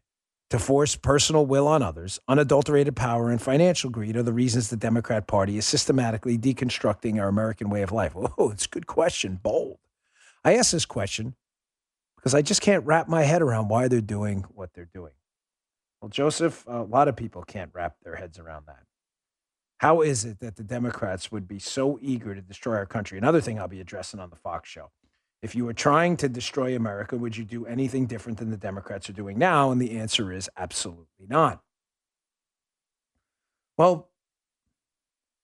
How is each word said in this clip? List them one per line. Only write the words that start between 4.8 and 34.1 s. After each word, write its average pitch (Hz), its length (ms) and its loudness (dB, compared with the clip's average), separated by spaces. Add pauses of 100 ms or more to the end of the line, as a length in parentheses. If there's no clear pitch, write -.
Party 101 320 2
is - 80 -2
systematically 120 720 0
deconstructing 120 840 0
our 98 60 0
American 107 420 0
way 104 140 0
of 92 80 -4
life?" 95 240 0
Oh, 113 340 0
it's 104 160 -4
a - 40 -8
good - 180 -8
question. 113 560 0
Bold. - 340 -2 (680)
I 170 140 6
ask 247 140 2
this - 160 -2
question 110 480 -6 (800)
because - 180 0
I 147 80 6
just 170 220 0
can't 196 200 4
wrap 160 240 2
my 160 140 2
head 160 220 4
around 113 240 2
why 117 200 4
they're 123 140 4
doing 104 400 -4 (140)
what 92 180 -14
they're 87 180 -18
doing. 82 220 -16 (880)
Well, 107 80 -14
Joseph, 151 580 0
a 120 140 -6
lot 120 260 4
of 131 80 0
people 104 280 -12
can't 90 320 -12
wrap 85 260 -6
their 82 140 -14
heads 87 240 -14
around 80 260 -18
that. 71 200 -20 (920)
How 160 240 4
is 135 240 0
it 107 140 -12
that 117 160 -12
the 113 80 -16
Democrats 113 680 -6
would 101 160 -8
be 101 120 -12
so 139 420 -2
eager 120 320 -6
to 95 80 -12
destroy 101 360 -6
our 98 100 -4
country? 98 320 -8
Another 151 200 4
thing 113 200 -2
I'll 92 80 -6
be 95 140 -14
addressing 98 380 -14
on 90 120 -14
the 82 40 -20
Fox 85 320 -10
show. 82 220 -18 (540)
"If 107 100 -10
you 120 100 -2
were 120 100 -6
trying 160 440 2
to 139 100 0
destroy 127 480 -4
America, 107 420 -4
would 117 200 -6
you 113 80 -8
do 117 220 -10
anything 127 400 -2
different 110 320 -10
than 113 100 -6
the 110 80 -6
Democrats 98 540 -10
are - 20 -16
doing 98 240 -8
now?" 147 320 4
And 127 100 2
the 117 200 -2
answer 107 320 -2
is 95 260 -8
absolutely 87 680 -12
not. 127 360 0 (2250)
Well, 165 320 4 (1300)